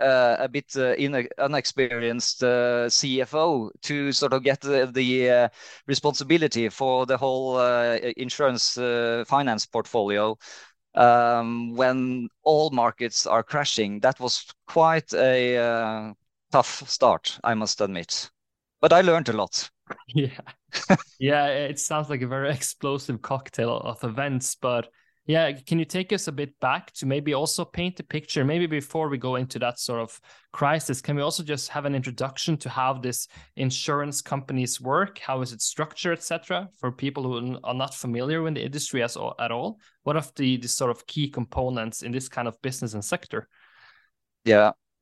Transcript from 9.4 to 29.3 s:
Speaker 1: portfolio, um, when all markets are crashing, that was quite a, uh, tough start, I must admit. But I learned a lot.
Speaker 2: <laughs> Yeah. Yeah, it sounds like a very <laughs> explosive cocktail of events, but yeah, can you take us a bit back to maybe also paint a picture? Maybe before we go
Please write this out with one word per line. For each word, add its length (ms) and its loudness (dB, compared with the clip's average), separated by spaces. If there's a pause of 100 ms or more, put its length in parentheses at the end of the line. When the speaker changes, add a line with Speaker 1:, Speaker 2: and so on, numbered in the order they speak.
Speaker 1:
portfolio, 680 0 (600)
um, 800 4
when 520 0 (160)
all 280 4
markets 560 0
are 160 4
crashing, 580 -2
that 180 4
was 280 -4 (200)
quite 460 4
a, 460 4
uh, 560 -2 (360)
tough 380 2
start, 560 2
I 80 2
must 300 -2
admit. 480 -4 (500)
But 140 8
I 80 10
learned 260 4
a 60 -2
lot. 400 -4
Speaker 2:
<laughs> 60 -20 (340)
Yeah. 260 -2 (760)
Yeah, 300 2
it 320 -2
sounds 280 -2
like 140 -2
a 60 -2
very 220 -2
<laughs> 40 0
explosive 640 -4
cocktail 560 -4
of 280 -6
events, 500 -4
but 340 -2 (380)
yeah, 260 4
can 260 -2
you 60 0
take 280 -4
us 160 -2
a 40 -6
bit 280 -8
back 320 -2
to 140 -8
maybe 280 0
also 300 -2
paint 340 -6
a 60 -12
picture? 400 -4
Maybe 220 2
before 420 -4
we 100 -2
go 160 -4